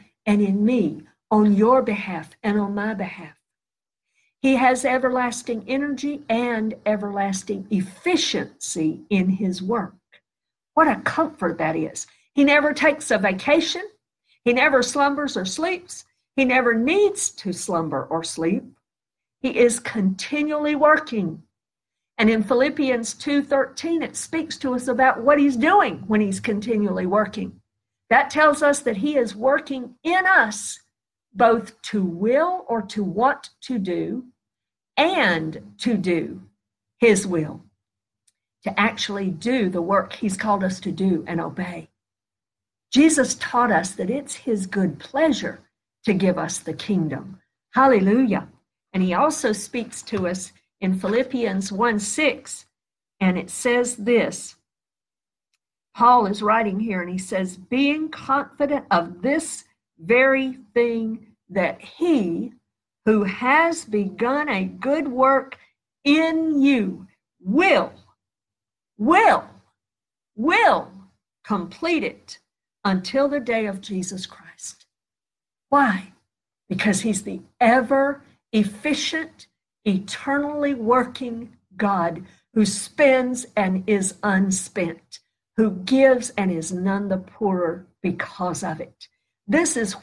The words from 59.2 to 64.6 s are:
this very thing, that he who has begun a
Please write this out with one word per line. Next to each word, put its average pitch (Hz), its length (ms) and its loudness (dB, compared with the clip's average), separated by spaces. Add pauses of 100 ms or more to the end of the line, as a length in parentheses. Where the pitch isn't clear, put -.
this 294 400 -4 (340)
very 262 640 2 (160)
thing, 226 580 -2 (160)
that 180 320 -4
he 226 720 -2 (520)
who 214 180 4
has 285 600 0
begun 226 640 -2
a 190 160 -2